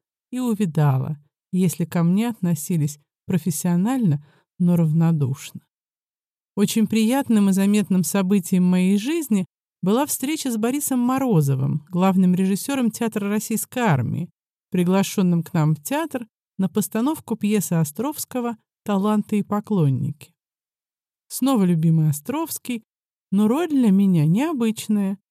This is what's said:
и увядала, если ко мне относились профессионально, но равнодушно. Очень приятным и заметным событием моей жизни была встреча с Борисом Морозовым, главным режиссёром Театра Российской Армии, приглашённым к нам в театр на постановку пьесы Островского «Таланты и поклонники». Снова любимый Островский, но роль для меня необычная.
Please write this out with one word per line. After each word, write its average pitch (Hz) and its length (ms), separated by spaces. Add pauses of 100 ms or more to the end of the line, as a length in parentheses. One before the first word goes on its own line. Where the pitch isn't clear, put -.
(320)
и 247 80
увядала, 156 760 (360)
если 180 320
ко 170 180
мне 190 260
относились 170 680 (280)
профессионально, 180 1000 (320)
но 175 160
равнодушно. 165 880 (960)
Очень 214 320
приятным 220 640
и - 20
заметным 196 500
событием 185 640
моей 185 340
жизни 233 480 (360)
была 220 220
встреча 285 460
с 233 60
Борисом 254 420
Морозовым, 156 920
главным 185 440
режиссёром 202 560
Театра 220 380
Российской 214 520
Армии, 151 500 (400)
приглашённым 180 720
к - 80
нам 156 240
в - 60
театр 277 440 (320)
на 190 100
постановку 226 680
пьесы 208 380
Островского 233 840 (280)
«Таланты 208 540
и 196 60
поклонники». 151 880 (960)
Снова 254 340
любимый 165 460
Островский, 247 720 (480)
но 208 160
роль 311 220
для 262 220
меня 190 360
необычная. 220 920 (120)